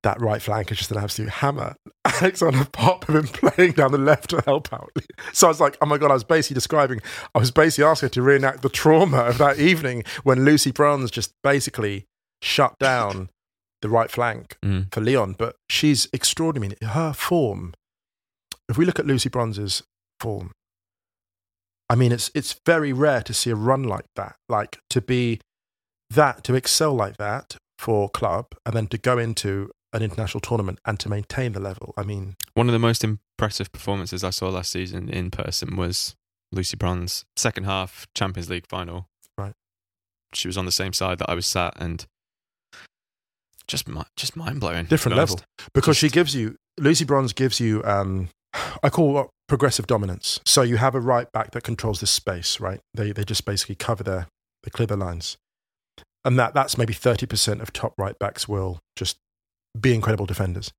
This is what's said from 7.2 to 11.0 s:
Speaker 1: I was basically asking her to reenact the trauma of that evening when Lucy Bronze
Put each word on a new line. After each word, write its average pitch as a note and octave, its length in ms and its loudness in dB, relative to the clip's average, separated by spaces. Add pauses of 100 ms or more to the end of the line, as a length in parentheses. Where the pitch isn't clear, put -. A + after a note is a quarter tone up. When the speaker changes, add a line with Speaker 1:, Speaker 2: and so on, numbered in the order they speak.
Speaker 1:
I - 40 4
was A#2+ 120 4
basically D#3 340 6
asking D3+ 240 4
her - 60 0
to B2+ 80 2
reenact C3 400 4
the C3+ 60 0
trauma D#3 500 6
of A#2+ 200 2
that C#3+ 200 6
evening D3 460 2 (180)
when C3 220 4
Lucy C#3+ 260 6
Bronze C#3 400 2